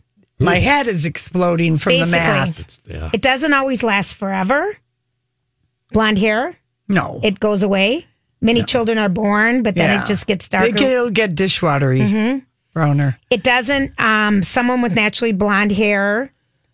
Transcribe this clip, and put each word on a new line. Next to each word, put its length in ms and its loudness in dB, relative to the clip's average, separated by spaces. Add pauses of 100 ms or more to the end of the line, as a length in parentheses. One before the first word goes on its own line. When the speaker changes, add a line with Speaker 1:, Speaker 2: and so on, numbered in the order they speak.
(400)
Speaker 1:
my 200 2
head 280 2
is 200 0
exploding 720 0
from 140 0
Speaker 2:
Basically. 180 0
Speaker 1:
the 140 2
math. 340 0
Speaker 3:
It's, 260 -18
yeah. 280 -10
Speaker 2:
It 100 -2
doesn't 300 0
always 280 0
last 320 0
forever. 640 -2 (1120)
Blonde 260 2
hair. 380 0 (320)
Speaker 1:
No. 360 -2
Speaker 2:
It 160 -2
goes 240 0
away. 420 0 (360)
Many 200 2
Speaker 1:
No. 40 -2
Speaker 2:
children 320 0
are 120 0
born, 540 0
but 120 -2
then 140 2
Speaker 1:
Yeah. 140 0
Speaker 2:
it 20 -8
just 220 -4
gets 200 -2
Speaker 1:
They 120 -4
Speaker 2:
darker. 140 2
Speaker 1:
get, 180 2
it'll 180 0
get 260 0
dishwatery, 680 0
Speaker 2:
Mm-hmm. 360 0 (360)
Speaker 1:
browner. 440 0 (120)
Speaker 2:
It 140 0
doesn't, 560 0
um, 440 2
someone 380 0
with 120 0
naturally 400 0
blonde 380 0
hair 600 0 (420)